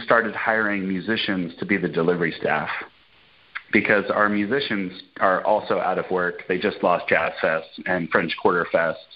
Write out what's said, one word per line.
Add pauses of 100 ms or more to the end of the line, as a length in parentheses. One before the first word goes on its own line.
started
hiring
musicians
to
be
the
delivery
staff (1000)
because
our
musicians (200)
are
also
out
of
work.
They
just
lost
Jazz
Fest (160)
and
French
Quarter
Fest, (160)